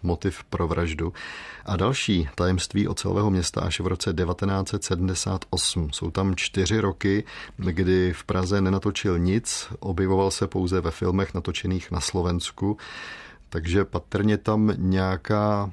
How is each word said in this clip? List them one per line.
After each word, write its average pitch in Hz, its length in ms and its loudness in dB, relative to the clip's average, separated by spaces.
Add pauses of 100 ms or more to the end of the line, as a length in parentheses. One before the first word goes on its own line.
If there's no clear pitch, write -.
Motiv 90 400 -2
pro - 240 -2
vraždu. 82 460 -2 (520)
A 98 100 0
další, 95 600 2
Tajemství 92 520 2
ocelového 98 420 0
města, 92 320 2
až 87 180 -2
v 90 80 -2
roce 90 260 0
devatenáct 95 560 0
set 101 140 -4
sedmdesát 92 680 0
osm. 85 440 0
Jsou 85 180 -4
tam 95 240 0
čtyři 98 440 0
roky, 101 440 0 (340)
kdy 92 560 2
v - 100 -10
Praze 92 380 2
nenatočil 95 580 2
nic, 92 480 0 (120)
objevoval 95 520 2
se 95 160 -2
pouze 92 340 0
ve 85 100 0
filmech 92 420 0
natočených 90 580 -4
na 87 80 -2
Slovensku. 90 760 -2 (760)
Takže 85 320 2
patrně 101 520 0
tam 107 400 2
nějaká 95 960 2